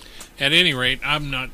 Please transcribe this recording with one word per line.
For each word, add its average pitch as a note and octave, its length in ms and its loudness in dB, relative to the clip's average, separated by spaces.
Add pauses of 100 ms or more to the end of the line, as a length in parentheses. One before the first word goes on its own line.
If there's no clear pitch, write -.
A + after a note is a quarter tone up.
(400)
At C#3 120 2
any E3+ 220 6
rate, B2+ 300 0
I'm D3 260 -2
not, C3 240 -6